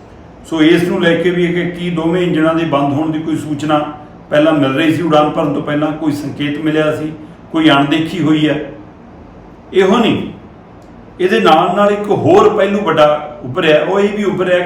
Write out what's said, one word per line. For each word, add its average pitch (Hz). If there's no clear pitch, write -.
ਸੋ 160
ਇਸ 170
ਨੂੰ 185
ਲੈ 170
ਕੇ 170
ਵੀ 175
ਹੈ 165
ਕਿ 175
ਕੀ 175
ਦੋਵੇਂ 170
ਇੰਜਣਾਂ 160
ਦੇ 165
ਬੰਦ 143
ਹੋਣ 156
ਦੀ 156
ਕੋਈ 160
ਸੂਚਨਾ 151
ਪਹਿਲਾਂ 151
ਮਿਲ 139
ਰਹੀ 151
ਸੀ 143
ਉਡਾਨ 151
ਭਰਨ 156
ਤੋਂ 139
ਪਹਿਲਾਂ, 151
ਕੋਈ 156
ਸੰਕੇਤ 143
ਮਿਲਿਆ 156
ਸੀ, 156
ਕੋਈ 156
ਅਣਦੇਖੀ 151
ਹੋਈ 151
ਹੈ। 143
ਇਹੋ 196
ਨਹੀਂ, 202
ਇਹਦੇ 185
ਨਾਲ 180
ਨਾਲ 202
ਇੱਕ 202
ਹੋਰ 185
ਪਹਿਲੂ 202
ਵੱਡਾ 151
ਉੱਭਰਿਆ, 151
ਉਹ 185
ਇਹ 202
ਵੀ 208
ਉੱਭਰਿਆ 180